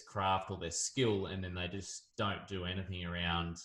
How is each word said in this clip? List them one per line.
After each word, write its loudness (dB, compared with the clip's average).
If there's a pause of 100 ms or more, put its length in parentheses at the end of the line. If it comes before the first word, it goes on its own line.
craft 2
or -4
their -4
skill, 2
and -2
then -4
they -2
just -8
don't 0
do -2
anything -2
around 0